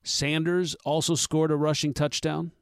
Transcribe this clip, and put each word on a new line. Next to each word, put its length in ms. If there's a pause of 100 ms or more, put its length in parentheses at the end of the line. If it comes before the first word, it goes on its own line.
Sanders 720 (100)
also 300
scored 360
a 40
rushing 380
touchdown 580 (100)